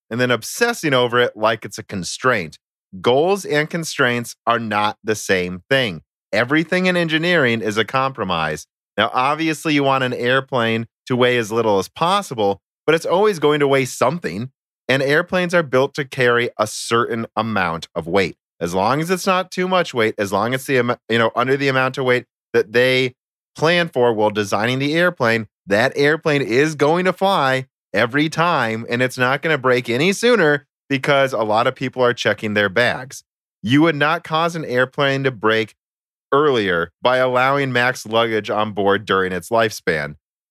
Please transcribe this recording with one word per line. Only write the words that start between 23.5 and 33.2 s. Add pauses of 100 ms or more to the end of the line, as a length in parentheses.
plan
for
while
designing
the
airplane, (180)
that
airplane
is
going
to
fly (260)
every
time,
and
it's
not
gonna
break
any
sooner (220)
because
a
lot
of
people
are
checking
their
bags. (380)